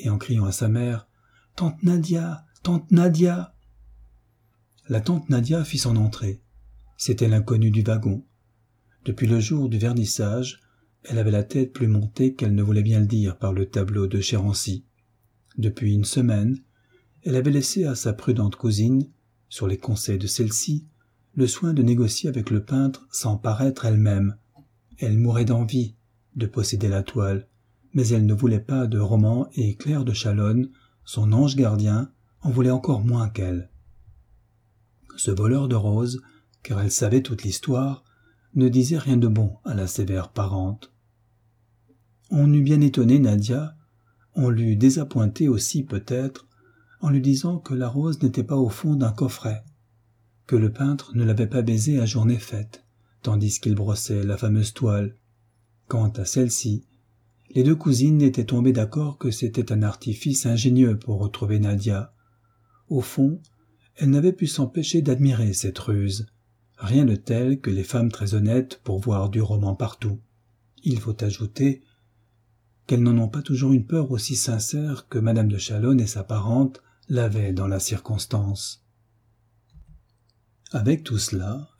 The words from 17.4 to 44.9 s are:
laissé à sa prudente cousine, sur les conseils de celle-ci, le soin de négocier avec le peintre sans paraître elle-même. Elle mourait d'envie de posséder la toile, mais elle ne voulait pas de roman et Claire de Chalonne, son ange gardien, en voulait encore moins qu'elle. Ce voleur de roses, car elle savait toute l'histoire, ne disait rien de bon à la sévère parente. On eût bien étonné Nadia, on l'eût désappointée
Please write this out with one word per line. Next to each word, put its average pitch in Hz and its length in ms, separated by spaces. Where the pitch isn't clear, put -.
laissé 139 340
à 135 100
sa 113 180
prudente 110 440
cousine, 120 540
sur - 180
les 95 100
conseils 104 420
de 98 80
celle-ci, 120 600
le 131 120
soin 165 260
de 139 100
négocier 120 460
avec 123 220
le 107 140
peintre 135 460
sans 107 260
paraître 117 480
elle-même. 104 520
Elle 107 200
mourait 117 260
d'envie 117 520
de 113 100
posséder 104 420
la 98 140
toile, 98 460
mais 127 160
elle 110 180
ne 107 80
voulait 107 260
pas 131 260
de 110 120
roman 107 560
et 104 200
Claire 147 300
de 120 80
Chalonne, 107 580
son 107 280
ange 135 240
gardien, 107 560
en 151 80
voulait 127 200
encore 127 340
moins 117 240
qu'elle. 90 420
Ce - 140
voleur 117 360
de 123 80
roses, 113 460
car 101 180
elle 101 120
savait 120 300
toute 110 200
l'histoire, 131 640
ne 127 140
disait 127 300
rien 135 180
de 117 120
bon 107 360
à 139 100
la 95 120
sévère 95 440
parente. 98 640
On 147 220
eût 147 100
bien 147 180
étonné 135 380
Nadia, 120 560
on 127 160
l'eût 113 260
désappointée 131 720